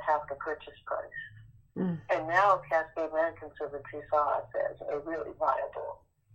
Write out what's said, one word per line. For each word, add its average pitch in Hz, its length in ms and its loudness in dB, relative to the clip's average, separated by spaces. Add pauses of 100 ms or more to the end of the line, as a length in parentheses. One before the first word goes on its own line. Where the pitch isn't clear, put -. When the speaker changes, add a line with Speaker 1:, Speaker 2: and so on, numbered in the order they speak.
Speaker 1:
half 151 220 4
the 139 60 -4
purchase - 500 -8
price. - 340 -6 (580)
Speaker 2:
Mm. 180 220 0 (120)
Speaker 1:
And 165 180 2
now 185 400 6
Cascade 160 420 0
Land 160 320 2
Conservancy 143 560 -8 (100)
saw - 300 4
us - 80 -8 (240)
as - 60 -12 (100)
a - 120 -2
really 165 380 -6
viable - 600 -2 (360)